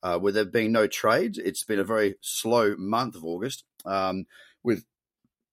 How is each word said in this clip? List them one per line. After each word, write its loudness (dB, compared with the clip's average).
uh, 0
with 2
there 4
being 0
no 6
trades. 0
It's -4
been -2
a 0
very 2
slow 0
month -2
of -14
August, -6
um, -2
with 0